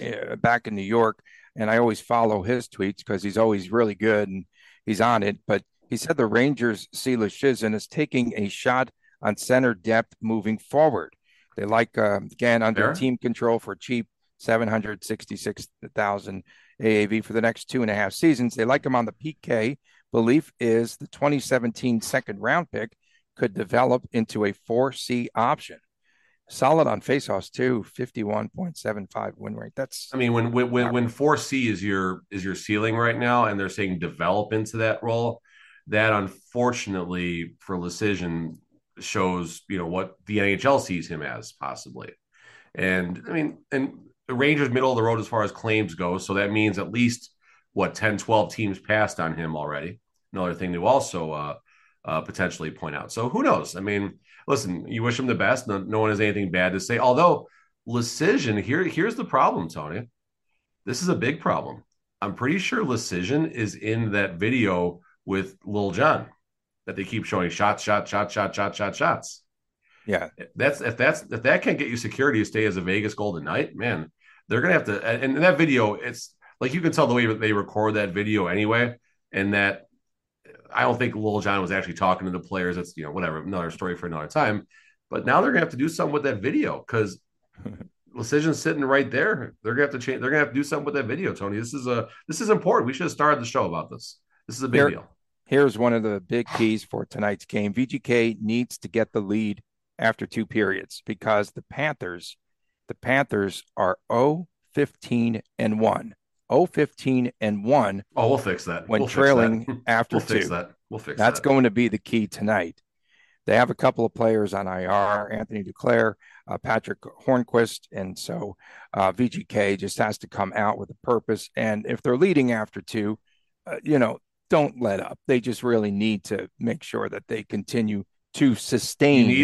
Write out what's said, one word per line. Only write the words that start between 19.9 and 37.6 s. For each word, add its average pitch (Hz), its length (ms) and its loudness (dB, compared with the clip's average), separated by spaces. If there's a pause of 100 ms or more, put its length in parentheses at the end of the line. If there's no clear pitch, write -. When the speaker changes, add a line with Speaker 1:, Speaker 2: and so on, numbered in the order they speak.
Speaker 1:
Belief 120 460 2
is 117 380 2
the - 120 -14
twenty 143 320 0
seventeen 120 600 0
second 104 400 -4
round 147 300 0
pick 107 260 -8 (400)
could 113 160 -2
develop 123 600 2
into 110 320 -2
a 101 80 0
four 123 400 -2
C 123 420 -4
option. 120 440 -2 (680)
Solid 147 400 4
on 104 120 0
faceoffs 120 500 -2
too, 123 340 0
fifty-one 107 720 -6
point 175 220 -8
seven 104 280 -6
five 104 300 -8
win 104 200 -12
rate. 113 200 -14
That's - 380 -10
Speaker 2:
I - 20 -4
mean, 120 160 2
when, 117 200 2
when, 123 180 2
when, 123 160 2
Speaker 1:
not 120 80 -2
Speaker 2:
when 120 140 2
four 147 280 2
C 131 320 0
is 95 140 -2
your, 95 480 0
is 95 140 -6
your 95 120 -4
ceiling 107 400 0
right 117 220 2
now, 120 280 2
and 101 120 -2
they're 98 100 -2
saying 92 300 -4
develop 87 540 -2
into 110 260 -2
that 110 240 0
role, 117 400 -2 (440)
that 107 260 4
unfortunately 92 1500 -2